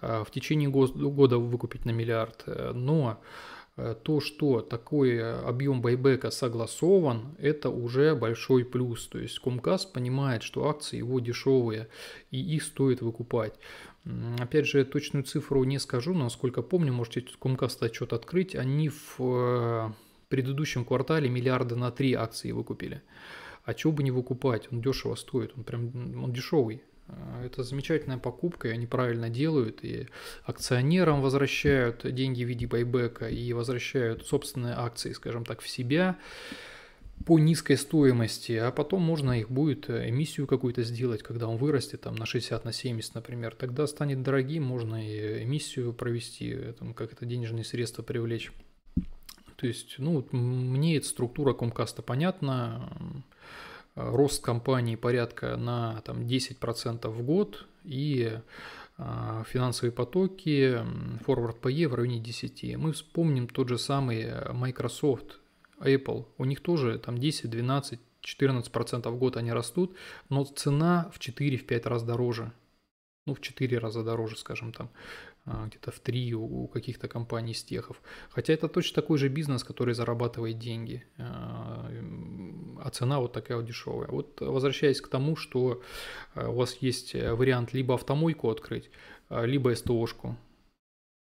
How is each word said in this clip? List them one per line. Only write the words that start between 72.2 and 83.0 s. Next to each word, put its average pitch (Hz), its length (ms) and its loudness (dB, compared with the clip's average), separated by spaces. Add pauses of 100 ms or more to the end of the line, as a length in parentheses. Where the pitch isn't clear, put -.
Ну, 143 60 -2
в - 80 -8
четыре 123 380 0
раза 113 220 -4
дороже, 113 360 -2
скажем, 117 340 -8
там, 120 180 -12 (560)
а, 113 220 -6
где-то - 240 -10
в - 80 -16
три 120 340 -2
у, 123 300 -4
у - 40 -6
каких-то 120 420 -8
компаний 117 420 -4
из - 120 -6
техов. - 380 -8 (280)
Хотя - 240 2
это 156 160 2
точно - 320 0
такой 156 160 4
же 135 100 4
бизнес, 135 380 0
который 123 280 0
зарабатывает 117 640 -2
деньги, 117 440 -8 (140)
а, 117 720 -8
м, - 920 -12
а 135 80 -6
цена 131 300 0